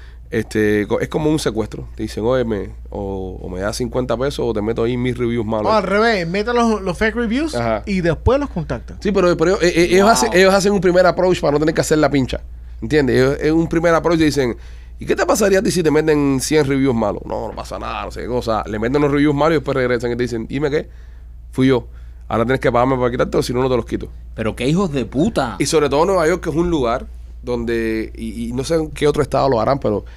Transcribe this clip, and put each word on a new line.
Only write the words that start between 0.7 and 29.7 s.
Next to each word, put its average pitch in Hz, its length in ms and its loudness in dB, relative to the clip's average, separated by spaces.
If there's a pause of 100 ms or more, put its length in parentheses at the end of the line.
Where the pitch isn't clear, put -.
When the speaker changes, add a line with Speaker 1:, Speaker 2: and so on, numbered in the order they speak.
Speaker 1:
co-, 110 120 0
es - 80 -2
como 156 220 0
un 156 100 2
secuestro. 110 560 -4
Te 113 80 -8
dicen, 107 220 -6
"Óyeme, 113 460 0 (180)
o, 98 520 -8
o 90 80 -10
me 90 120 -6
das 107 160 -4
cincuenta 120 400 -2
pesos 135 280 -2
o 117 80 0
te 107 80 -2
meto 113 220 -2
ahí 123 140 0
mis 123 200 -2
reviews 117 280 -2
malos". 107 220 -2
Speaker 2:
O 208 40 2
al 214 120 2
revés, 196 440 0
meten 208 260 -2
los, 233 280 2
los 180 160 -4
fake 214 180 0
reviews 240 400 -2
Speaker 1:
Ajá. 117 300 0
Speaker 2:
y 190 160 -2
después 190 400 2
los 269 80 -4
contactan. - 500 -8
Speaker 1:
Sí, 202 140 -2
pero, 180 240 4
pero, 165 240 2
eh, 170 120 4
eh, 165 180 4
ellos 185 120 6
Speaker 3:
Wow. 208 80 6
Speaker 1:
hacen, 233 220 2
ellos 190 200 8
hacen 202 200 4
un 196 80 2
primer 180 240 4
approach 180 340 4
para 147 140 0
no 147 60 2
tener 160 140 2
que 160 80 0
hacer 156 160 2
la 143 140 4
pincha. 135 300 0 (400)
¿Entiendes? 127 340 2
Ellos, 131 240 4
es 156 140 0
un 165 160 2
primer 165 260 2
approach 160 240 2
y 160 60 4
dicen, 131 320 2 (420)
"¿Y - 60 -10
qué - 100 0
te 381 100 0
pasaría 196 340 4
a - 20 0
ti 208 100 0
si 185 100 0
te 156 80 4
meten 147 520 2
cien 151 260 2
reviews 135 260 2
malos?". 104 320 0
"No, 110 220 -6
no 101 80 -10
pasa - 240 -10
nada, 113 240 -8
no 95 80 -8
sé 98 120 -10
qué 90 40 -8
cosa". 113 400 -2
Le 107 120 -4
meten 131 220 2
los 147 80 4
reviews 147 240 4
malos 147 200 4
y - 60 2
después 135 180 -2
regresan 123 340 0
y 120 60 -2
te 120 60 0
dicen, 117 220 -4
"Dime 139 240 -4
qué, 151 200 -2 (600)
fui 131 160 2
yo. 123 200 2 (400)
Ahora 113 160 0
tienes 127 160 0
que 135 140 2
pagarme 127 240 4
para 123 120 0
quitártelo, 127 320 0
si 131 120 -2
no, 123 80 0
no 131 80 0
te 127 80 2
los 113 80 -2
quito". - 240 -6 (260)
Speaker 3:
Pero 107 220 -4
qué 120 100 -2
hijos 170 240 2
de 139 140 -2
puta. 139 520 -2
Speaker 1:
Y 139 100 -2
sobre 147 200 2
todo 143 180 4
Nueva 185 220 2
York, 175 160 0
que 170 60 -4
es 139 60 -4
un 175 140 0
lugar 131 380 -2 (340)
donde, 113 760 -2
y, 113 340 -8
y 120 40 -6
no 127 120 -4
sé 160 100 0
en 156 160 -2
qué 147 160 0
otro 147 160 2
estado 131 240 0
lo 120 140 2
harán, 135 180 2